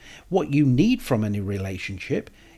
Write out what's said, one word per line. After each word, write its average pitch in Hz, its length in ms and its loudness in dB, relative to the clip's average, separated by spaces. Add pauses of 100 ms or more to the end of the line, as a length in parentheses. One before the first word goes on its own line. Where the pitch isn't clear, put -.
(300)
What 175 240 0
you 147 120 4
need 165 360 4
from 107 240 0
any 104 160 -2
relationship 98 880 -6 (280)